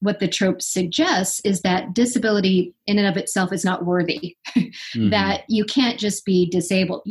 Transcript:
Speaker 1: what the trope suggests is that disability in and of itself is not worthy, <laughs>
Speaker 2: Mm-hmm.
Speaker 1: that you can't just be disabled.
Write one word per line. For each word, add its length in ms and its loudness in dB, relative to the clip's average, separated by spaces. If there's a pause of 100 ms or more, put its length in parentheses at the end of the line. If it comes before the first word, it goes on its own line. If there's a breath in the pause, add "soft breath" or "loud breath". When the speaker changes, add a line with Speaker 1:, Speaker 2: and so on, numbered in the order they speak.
Speaker 1:
what 180 0
the 100 0
trope 320 0
suggests 840 0
is 180 0
that 320 0
disability 800 2 (120)
in 120 2
and 80 4
of 100 0
itself 360 -2
is 120 -2
not 220 -2
worthy, 500 -2 (100)
<laughs> 120 -14
Speaker 2:
Mm-hmm. 520 -2
Speaker 1:
that 380 0
you 160 2
can't 360 0
just 240 -4
be 260 2
disabled. 600 -2